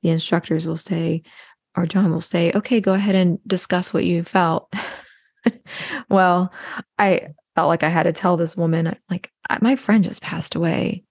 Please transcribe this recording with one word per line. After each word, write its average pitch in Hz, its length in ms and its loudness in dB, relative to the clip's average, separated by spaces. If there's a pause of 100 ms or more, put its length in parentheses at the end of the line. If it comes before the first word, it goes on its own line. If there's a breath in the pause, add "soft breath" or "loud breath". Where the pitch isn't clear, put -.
the 175 80 0
instructors 165 580 0
will 160 100 -6
say, 165 460 -4 (540 loud breath)
or 175 80 0
John 185 260 2
will 160 100 -2
say, 170 320 0
"Okay, 214 280 0
go 190 120 2
ahead 196 220 2
and 180 320 2
discuss 180 460 -2
what - 120 0
you 170 180 0
felt." 170 540 0
<laughs> - 60 -8 (1200 loud breath)
Well, 185 460 4 (460 loud breath)
I 196 300 2 (260)
felt 165 120 2
like 165 140 2
I 151 80 2
had 165 140 2
to 165 100 2
tell 180 240 0
this 165 180 -2
woman, 165 400 0 (140)
like, - 220 -8 (180)
I, - 100 2
my 247 160 4
friend 214 280 2
just - 180 -4
passed - 320 -8
away. 165 580 -2